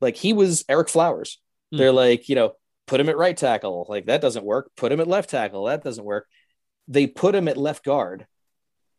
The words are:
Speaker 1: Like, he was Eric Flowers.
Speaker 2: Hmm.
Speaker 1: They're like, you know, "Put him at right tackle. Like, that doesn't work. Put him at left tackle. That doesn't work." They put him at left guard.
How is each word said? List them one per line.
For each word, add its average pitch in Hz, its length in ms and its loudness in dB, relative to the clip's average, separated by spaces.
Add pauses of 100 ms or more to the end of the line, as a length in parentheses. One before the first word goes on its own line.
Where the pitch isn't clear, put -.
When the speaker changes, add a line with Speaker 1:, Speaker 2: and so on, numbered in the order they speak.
Speaker 1:
Like, 123 160 0
he 208 160 0
was 190 360 2
Eric 156 200 2
Flowers. 160 520 0 (300)
Speaker 2:
Hmm. 156 60 -8
Speaker 1:
They're 131 160 6
like, 123 360 4
you 139 60 0
know, 113 200 2 (340)
"Put 131 120 2
him 151 80 0
at 151 100 -2
right 175 180 2
tackle. 101 520 -2
Like, 104 180 -8
that 139 140 0
doesn't 117 240 -2
work. 113 320 -4
Put 120 140 -2
him 147 80 -2
at 165 80 -2
left 190 240 -2
tackle. 101 340 -4
That 147 200 -4
doesn't 113 200 -12
work." 104 220 -6 (640)
They 139 180 2
put 196 280 0
him 185 120 0
at 135 100 -4
left - 280 -6
guard. 104 420 -4 (720)